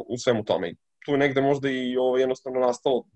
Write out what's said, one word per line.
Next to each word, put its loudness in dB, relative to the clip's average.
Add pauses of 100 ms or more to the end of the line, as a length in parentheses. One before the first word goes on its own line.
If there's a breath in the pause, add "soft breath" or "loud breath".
u -6
svemu 0
tome. -2
I -14 (280)
tu -4
je 2
negde 2
možda 0
i, -4
ovo, 2
jednostavno -2
nastalo 0 (120)